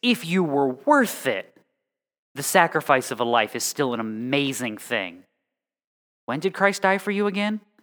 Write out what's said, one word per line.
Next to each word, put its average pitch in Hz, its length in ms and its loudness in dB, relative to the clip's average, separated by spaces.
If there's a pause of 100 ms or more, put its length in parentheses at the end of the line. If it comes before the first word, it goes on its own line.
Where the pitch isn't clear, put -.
if 240 240 2
you 180 160 2
were 139 260 2
worth 233 580 2
it, 101 300 -4 (760)
the 147 80 -8
sacrifice 156 680 2
of 120 100 -6
a 120 40 0
life 117 300 2
is 120 100 -6
still 131 300 -2
an 117 60 -4
amazing 120 800 -2
thing. 92 460 -6 (1000)
When 131 140 -4
did 185 140 -2
Christ 196 280 2
die 196 160 2
for 208 120 -4
you 202 160 0
again? 208 340 -2 (220)